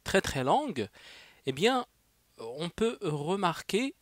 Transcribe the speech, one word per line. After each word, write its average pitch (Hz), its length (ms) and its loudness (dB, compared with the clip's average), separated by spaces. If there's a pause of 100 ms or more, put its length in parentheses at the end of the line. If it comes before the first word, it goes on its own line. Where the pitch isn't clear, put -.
très, - 180 4
très - 220 -2
longue, 156 460 2 (580)
eh 135 60 -2
bien, 226 340 2 (520)
on 127 300 -6
peut 226 340 0
remarquer 185 1000 -2